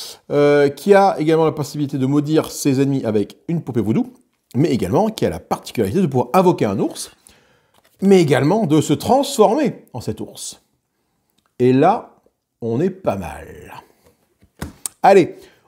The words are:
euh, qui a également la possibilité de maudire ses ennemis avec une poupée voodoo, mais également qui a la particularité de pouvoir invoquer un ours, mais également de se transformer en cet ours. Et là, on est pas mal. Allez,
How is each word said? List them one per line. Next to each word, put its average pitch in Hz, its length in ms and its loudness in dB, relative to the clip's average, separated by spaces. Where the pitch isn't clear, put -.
euh, 143 400 2
qui 202 240 2
a 196 240 4
également 160 280 2
la 151 80 0
possibilité 147 440 -6
de 131 80 -2
maudire 147 460 0
ses 135 320 -2
ennemis 139 200 -2
avec 107 340 -2
une 170 160 -4
poupée 120 180 -4
voodoo, 113 320 -2
mais 151 120 0
également 135 400 -2
qui 160 160 -4
a 98 40 -2
la 82 120 -8
particularité 120 600 -4
de 180 60 0
pouvoir 131 240 -2
invoquer 180 320 2
un 104 160 -2
ours, - 320 -8
mais 190 200 6
également 151 440 2
de 151 140 2
se 147 140 0
transformer 240 1000 0
en 120 80 -12
cet 107 220 -10
ours. - 400 -16
Et 127 140 4
là, 165 480 0
on 117 180 -4
est 185 100 -2
pas 120 280 -6
mal. 76 560 -14
Allez, 190 320 4